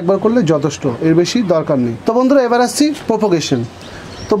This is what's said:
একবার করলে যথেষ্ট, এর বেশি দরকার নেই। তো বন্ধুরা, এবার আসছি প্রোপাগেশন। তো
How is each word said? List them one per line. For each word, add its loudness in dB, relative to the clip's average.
একবার 2
করলে 2
যথেষ্ট, -2
এর 4
বেশি 0
দরকার 0
নেই। -4
তো 0
বন্ধুরা, 4
এবার 2
আসছি 0
প্রোপাগেশন। 0
তো 2